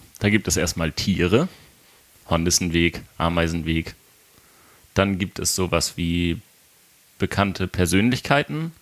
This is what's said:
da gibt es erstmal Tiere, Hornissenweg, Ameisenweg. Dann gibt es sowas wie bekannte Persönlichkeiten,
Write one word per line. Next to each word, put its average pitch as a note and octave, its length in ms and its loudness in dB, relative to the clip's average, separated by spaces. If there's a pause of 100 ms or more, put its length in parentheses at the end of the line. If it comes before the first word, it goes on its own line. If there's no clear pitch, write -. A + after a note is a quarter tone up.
(200)
da G#2 100 2
gibt G#2 180 0
es E2 100 0
erstmal D#2+ 340 -2
Tiere, F#2 560 2 (840)
Hornissenweg, E2+ 720 0 (180)
Ameisenweg. E2 760 -2 (1000)
Dann G2 240 2
gibt F#2 220 -6
es F2+ 160 -2
sowas E2+ 400 -2
wie E2+ 440 -2 (800)
bekannte G2 500 0
Persönlichkeiten, B2 1160 0